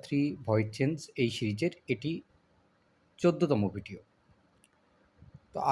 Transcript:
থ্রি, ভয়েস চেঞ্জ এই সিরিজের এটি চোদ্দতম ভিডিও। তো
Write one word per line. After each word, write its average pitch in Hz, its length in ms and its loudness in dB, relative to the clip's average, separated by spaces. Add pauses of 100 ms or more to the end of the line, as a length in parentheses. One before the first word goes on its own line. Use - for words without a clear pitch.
থ্রি, 143 160 0 (260)
ভয়েস 110 300 2
চেঞ্জ 147 200 0 (260)
এই 117 140 2
সিরিজের 110 360 -2 (220)
এটি 143 180 -4 (1080)
চোদ্দতম 151 420 4 (120)
ভিডিও। 98 240 -12 (1500)
তো - 40 -8 (140)